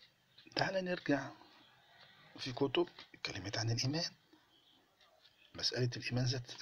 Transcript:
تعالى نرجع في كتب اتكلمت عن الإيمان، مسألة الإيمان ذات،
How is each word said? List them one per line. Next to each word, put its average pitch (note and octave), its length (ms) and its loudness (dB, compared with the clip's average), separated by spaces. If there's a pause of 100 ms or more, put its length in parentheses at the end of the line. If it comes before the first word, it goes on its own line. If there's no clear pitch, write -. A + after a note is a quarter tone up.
(560)
تعالى F#3+ 260 2
نرجع D3 500 0 (1080)
في C3 140 -4
كتب C#3 340 4 (260)
اتكلمت - 440 -4
عن A2+ 140 2
الإيمان، C#3 400 0 (1400)
مسألة B2 420 2
الإيمان B2 280 0
ذات، B2 260 -2 (100)